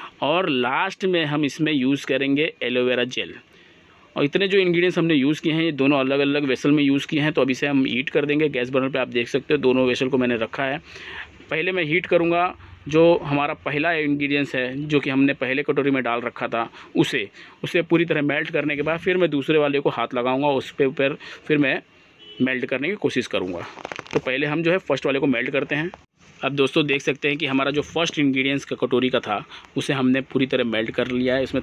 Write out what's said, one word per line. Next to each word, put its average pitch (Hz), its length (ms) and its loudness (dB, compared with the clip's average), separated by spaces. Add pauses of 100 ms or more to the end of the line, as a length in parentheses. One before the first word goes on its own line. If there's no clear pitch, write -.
(220)
और 165 280 0
last 143 560 -2
में 180 200 2
हम 147 200 0
इसमें 156 260 -2
यूज़ 135 340 0
करेंगे 139 480 0 (100)
एलोवेरा 123 400 0
जेल। 113 300 -6 (840)
और 143 100 0
इतने 180 220 0
जो 196 100 2
ingredients 180 400 2
हमने 165 180 4
यूज़ 143 260 2
किए 156 120 0
हैं, 160 100 0
ये 165 100 0
दोनों 139 260 2
अलग-अलग 143 460 0
vessel 135 260 2
में 147 120 4
यूज़ 139 240 2
किए 156 120 -2
हैं। 151 140 2
तो 147 80 2
अभी 131 100 2
इसे 131 160 -2
हम 139 180 2
heat 120 240 -2
कर 147 160 0
देंगे। 151 240 2
गैस 123 200 -4
burner 131 200 0
पे 131 100 -2
आप 123 100 -2
देख 120 180 0
सकते 139 260 -2
हो 147 60 4
दोनों 127 280 4
vessel 127 220 0
को 135 80 2
मैंने 123 200 0
रखा 113 260 -4
है। 139 180 -4 (680)
पहले 160 200 -2
मैं 180 120 -2
heat 165 220 0
करूँगा 175 480 2 (340)
जो 156 160 4 (140)
हमारा 147 380 -2
पहला 147 380 -2
ingredients 143 640 0
है, 131 320 -4
जो 147 120 2
कि 143 100 -2
हमने 135 260 4
पहले 131 280 -2
कटोरी 143 280 0
में 135 120 0
डाल 120 180 -2
रखा 120 260 -6
था, 117 220 -4 (260)
उसे, 131 320 0 (360)
उसे 170 180 0
पूरी 165 240 2
तरह 156 160 0
melt 147 300 -2
करने 147 240 -2
के 143 60 -2
बाद 156 180 -2
फिर 180 180 0
मैं 175 120 4
दूसरे 147 280 2
वाले 143 220 2
को 147 100 0
हाथ 117 240 -2
लगाऊँगा, 131 360 0
उस 135 220 -2
पे 143 140 2
ऊपर 139 320 0 (300)
फिर 156 100 2
मैं 143 220 2 (640)
melt 127 240 0
करने 135 240 -4
की 208 60 -4
कोशिश 131 320 -2
करूँगा। 92 380 -4 (480)
तो 156 60 0
पहले 135 280 -2
हम 156 160 -2
जो 165 80 2
है 185 80 2
first 143 260 -2
वाले 139 140 0
को 147 80 0
melt 123 220 0
करते 143 260 -2
हैं। 160 160 -2 (480)
अब 139 140 -2
दोस्तों 139 340 2
देख 139 140 0
सकते 147 260 -2
हैं 143 100 -2
कि 151 80 -4
हमारा 135 260 0
जो 143 100 0
first 160 380 -2
ingredients 135 460 0
का 131 120 -6
कटोरी 127 320 0
का 123 100 0
था, 107 240 -4 (340)
उसे 143 160 -2
हमने 131 300 2
पूरी 135 220 -2
तरह 127 180 0
melt 113 280 -2
कर 120 160 -2
लिया 127 280 0
है। 135 80 0
इसमें 127 200 -4